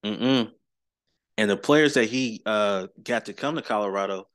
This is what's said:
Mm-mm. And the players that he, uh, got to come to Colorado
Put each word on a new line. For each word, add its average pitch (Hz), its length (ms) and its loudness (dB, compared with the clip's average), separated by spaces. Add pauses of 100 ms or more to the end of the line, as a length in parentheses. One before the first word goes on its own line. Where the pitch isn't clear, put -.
Mm-mm. 113 460 0 (840)
And 107 140 2
the 98 60 4
players 147 380 4
that 117 140 4
he, 120 380 -4
uh, 101 400 0 (160)
got 117 240 -4
to 101 60 -12
come 143 240 -6
to 151 60 -6
Colorado 98 720 -4